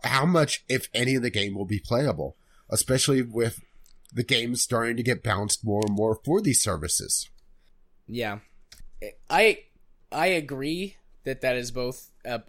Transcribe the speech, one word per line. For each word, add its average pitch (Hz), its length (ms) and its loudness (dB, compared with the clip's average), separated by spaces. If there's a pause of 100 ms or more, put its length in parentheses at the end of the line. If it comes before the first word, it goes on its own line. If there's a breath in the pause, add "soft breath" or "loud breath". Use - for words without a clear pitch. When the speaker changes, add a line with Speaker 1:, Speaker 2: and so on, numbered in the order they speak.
Speaker 1:
how 135 220 4
much, 170 440 4
if 131 240 -2
any, 123 220 2
of 123 80 0
the 120 60 0
game 101 260 -2
will 98 100 -4
be 101 140 -2
playable? 110 580 -2 (320 soft breath)
Especially 131 520 2
with 113 400 -2 (520)
the 117 100 -2
game 120 320 0
starting 117 400 0
to 120 80 -2
get 117 200 0
bounced 104 420 -2
more 104 200 2
and 104 100 0
more 110 280 2
for 180 180 2
these 139 220 2
services. - 680 -2 (800)
Speaker 2:
Yeah. 107 320 -6 (920)
I, 202 340 6 (480)
I 160 160 2
agree 160 680 -2 (300)
that 135 160 -6
that 127 160 2
is 120 140 -6
both 127 400 -6 (120)
a, 120 260 -6